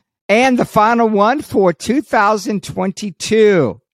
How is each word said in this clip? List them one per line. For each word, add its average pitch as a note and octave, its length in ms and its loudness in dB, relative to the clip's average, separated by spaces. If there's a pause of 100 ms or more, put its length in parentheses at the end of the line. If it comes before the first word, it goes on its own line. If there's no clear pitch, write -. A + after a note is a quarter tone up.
(280)
and B3 300 2
the - 60 0
final A3+ 440 2
one A3 340 0
for F#3+ 300 0
two B3+ 280 -4
thousand G#3+ 600 -2
twenty-two. F#3+ 1200 -2 (120)